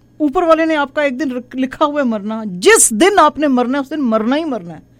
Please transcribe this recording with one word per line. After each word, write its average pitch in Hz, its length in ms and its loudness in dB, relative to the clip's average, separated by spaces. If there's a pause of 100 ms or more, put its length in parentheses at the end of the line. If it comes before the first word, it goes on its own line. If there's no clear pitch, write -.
(200)
ऊपर 311 240 0
वाले 320 220 4
ने 320 80 0
आपका 294 300 -2
एक 262 140 -2
दिन 277 140 -4
रख-, 247 220 -10
लिखा 262 300 -2
हुआ 294 160 -2
है 269 60 0
मरना, 220 400 -4
जिस 202 460 2
दिन 359 260 4
आपने 302 280 2
मरना 247 320 0
है 277 40 -4
उस 269 80 -8
दिन 311 100 -6
मरना 226 360 0
ही 330 80 -2
मरना 190 300 -8
है। 156 80 -20 (160)